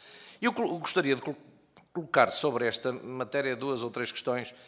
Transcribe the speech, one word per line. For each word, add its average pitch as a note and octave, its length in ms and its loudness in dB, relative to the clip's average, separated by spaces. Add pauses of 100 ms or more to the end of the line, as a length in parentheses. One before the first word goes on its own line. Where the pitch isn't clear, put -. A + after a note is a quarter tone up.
(420)
Eu A#3 120 2
col-, A#3 260 -2
gostaria D3 360 4
de B2 60 -8
col-, D3 140 -6 (560)
colocar D3 400 4
sobre A#2+ 340 0
esta A#2 280 0
matéria C3 600 -4
duas B2+ 300 -2
ou A#2 80 -6
três A#2+ 220 -4
questões B2 420 -4 (120)